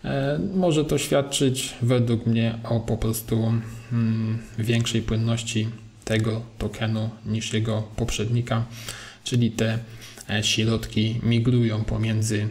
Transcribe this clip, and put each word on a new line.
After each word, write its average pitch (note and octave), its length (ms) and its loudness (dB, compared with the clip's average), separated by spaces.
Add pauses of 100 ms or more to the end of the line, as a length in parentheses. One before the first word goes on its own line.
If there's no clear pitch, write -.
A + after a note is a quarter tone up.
E, C#3 340 0 (160)
może D#3+ 300 4
to D3+ 120 0
świadczyć C#3 840 0
według A#2+ 440 2
mnie A2+ 380 2
o A#2 160 0
po A2 180 -2
prostu, A2+ 560 0 (380)
mm, A2+ 460 2 (220)
większej A#2 420 2
płynności A2+ 680 0 (360)
tego A2 360 0 (160)
tokenu A2 520 -2 (160)
niż A2 280 -2
jego A2 280 0 (140)
poprzednika, A#2 680 0 (580)
czyli A#2+ 280 2
te, A2+ 280 0 (500)
e, G#2 140 0
środki A2 800 0
migrują A#2 600 4
pomiędzy A2 680 0